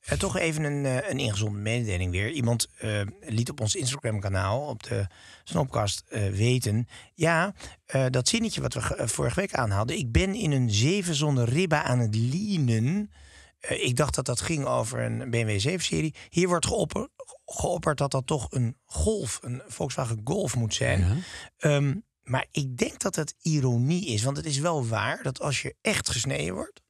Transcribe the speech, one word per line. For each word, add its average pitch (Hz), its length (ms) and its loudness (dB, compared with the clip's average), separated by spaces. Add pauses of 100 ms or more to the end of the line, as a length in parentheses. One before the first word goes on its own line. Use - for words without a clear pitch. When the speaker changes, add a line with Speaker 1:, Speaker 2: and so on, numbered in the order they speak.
Speaker 1:
eh, - 160 -2
toch 185 200 0
even 156 260 0
een, 143 220 -2
eh, 131 240 0
een 131 100 -2
ingezonden 104 420 -2
mededeling 104 500 0
weer. 101 200 -2
Iemand, 120 360 0 (100)
eh, 104 240 -2 (200)
liet 120 280 -2
op 143 120 -10
ons 104 140 0
Instagram-kanaal, 107 920 -2
op 113 160 -8
de 104 240 -2 (360)
Snopcast, 127 680 -2
eh, 104 200 0
weten: 113 580 2 (260)
"Ja, 170 400 2 (320)
eh, 135 240 2
dat 127 180 2
zinnetje 226 340 0
wat 117 120 -2
we 120 80 -4
ge-, 165 140 -2
eh, 135 120 -2
vorige 139 320 0
week 196 140 -2
aanhaalden, 113 440 0
ik 127 140 -2
ben 185 240 4
in 180 160 0
een 127 200 2
zeven 165 440 2
zonder 135 340 2
ribba 156 340 4
aan 123 160 2
het 110 160 2
leenen." 147 960 0 (480)
Eh, - 240 -4
ik 127 120 2
dacht 147 200 2
dat 131 100 -2
dat 123 160 -2
ging 147 240 -2
over 120 340 -2
een 117 300 -4
B 117 40 -2
M 117 120 2
W 104 140 2
zeven-serie. 156 560 0 (140)
Hier 180 180 4
wordt 175 180 2
geopper-, 202 420 0 (380)
geopperd - 520 0
dat 139 140 0
dat 131 160 -2
toch 147 240 -2
een 117 340 0
Golf, 165 560 -2
een 123 260 -8
Volkswagen 120 560 -4
Golf 117 320 -2
moet 117 180 0
zijn. 120 260 2
Speaker 2:
Ja. 92 160 4 (420)
Speaker 1:
Ehm, 143 380 4 (280)
maar 127 280 -2
ik 131 260 -2
denk - 220 -2
dat - 160 -2
het 151 260 -4
ironie 147 640 2
is, 110 180 0
want 139 140 0
het 165 80 -6
is 143 120 -2
wel 147 300 0
waar 113 360 0
dat 131 180 -4
als 139 200 -2
je - 200 -8
echt - 280 0
gesneden 143 440 -2
wordt - 360 -10